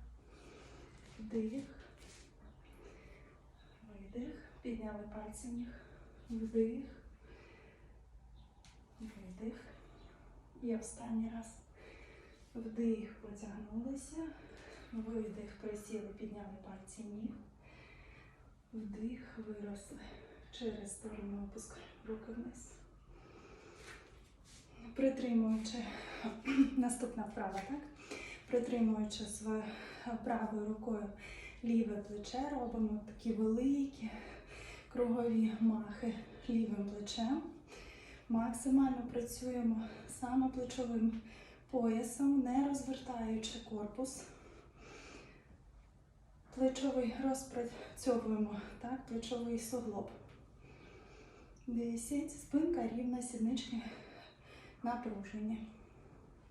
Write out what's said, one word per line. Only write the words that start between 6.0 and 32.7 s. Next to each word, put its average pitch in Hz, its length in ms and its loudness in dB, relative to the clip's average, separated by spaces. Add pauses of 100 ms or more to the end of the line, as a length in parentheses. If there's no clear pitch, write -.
Вдих. 226 540 4 (2250)
Видих. 202 600 -8 (1000)
І 233 140 2
останній 226 540 0
раз. - 340 -8 (920)
Вдих, 226 600 2
потягнулися. 220 1080 -4 (720)
Видих, 214 680 -2
присіли, 208 480 -4 (100)
підняли 202 460 -8
пальці 190 400 -12
ніг. 208 260 -4 (1400)
Вдих, 220 680 -4
виросли. 208 600 -6 (600)
Через 208 340 -2
сторону 202 520 -6
опускаємо - 440 -10 (200)
руки 220 240 -6
вниз. 240 400 -8 (2250)
Притримуючи, 233 880 4 (400)
<clears throat> 269 520 6
наступна 240 460 2
вправа, 190 460 -2
так? 294 120 -2 (680)
Притримуючи 220 760 4
своєю 214 400 0 (600)
правою 214 440 2
рукою 214 380 0 (580)
ліве 220 320 6
плече, 208 560 -2
робимо 220 540 2